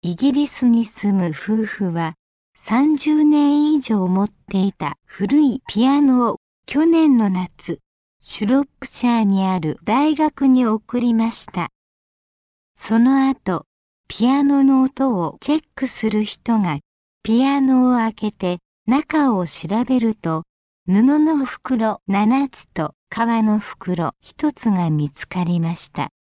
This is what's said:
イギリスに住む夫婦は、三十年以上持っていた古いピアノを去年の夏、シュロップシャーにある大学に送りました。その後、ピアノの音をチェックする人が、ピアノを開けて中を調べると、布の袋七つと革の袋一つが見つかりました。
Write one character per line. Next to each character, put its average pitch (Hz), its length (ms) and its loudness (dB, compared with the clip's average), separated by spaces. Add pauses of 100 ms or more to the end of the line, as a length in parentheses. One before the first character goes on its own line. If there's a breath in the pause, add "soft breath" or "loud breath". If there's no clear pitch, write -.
イ 175 140 -6
ギ 269 180 0
リ 285 140 0
ス - 220 -2
に 233 160 4
住 202 280 -4
む 185 180 0
夫 214 360 -4
婦 190 260 -6
は、 165 220 -6 (420)
三 277 380 0
十 302 300 0
年 294 480 2
以 302 80 2
上 208 260 -2
持 190 180 0
っ 208 40 -4
て - 340 -4
い 196 100 0
た - 240 -8 (100)
古 208 340 0
い 269 260 0
ピ 240 220 0
ア 285 120 2
ノ 254 300 4
を - 80 -8 (280)
去 311 200 0
年 320 300 4
の 214 140 2
夏、 180 500 -6 (400)
シ - 240 -8
ュ 214 80 0
ロ 269 80 4
ッ 277 80 -4 (100)
プ - 80 -14
シ - 220 -4
ャ 233 140 2
ー - 20 2
に 196 200 2
あ 185 140 0
る 156 240 -4
大 285 320 0
学 302 320 0
に 254 200 4
送 220 340 -2
り 240 140 2
ま 226 180 0
し - 140 -10
た。 - 240 -8 (1040)
そ 226 240 -2
の 269 280 2
後、 190 360 -4 (420)
ピ 233 240 -2
ア 277 140 2
ノ 277 180 2
の 269 200 4
音 262 340 -2
を 165 240 -4
チ 294 140 -2
ェ 311 60 -2
ッ - 40 -20 (100)
ク 262 140 -6
す - 200 -4
る 214 140 0
人 214 380 -2
が、 160 180 -2 (460)
ピ 233 200 2
ア 277 160 0
ノ 254 320 2
を 247 40 2
開 226 180 -2
け 214 160 -6
て 180 280 -6 (280)
中 277 480 0
を 180 140 -2
調 202 340 -4
べ 254 160 0
る 226 160 0
と、 165 300 -4 (420)
布 196 160 4
の 302 440 2
袋 220 600 -4
七 220 440 2
つ - 180 -20
と 156 240 -6 (160)
革 233 340 -2
の 214 160 2
袋 175 600 -6
一 - 320 -6
つ - 160 -6
が 175 220 0
見 147 180 -2
つ - 180 -14
か 180 160 -6
り 175 160 -2
ま 165 160 -2
し - 140 -12
た。 - 220 -8 (120)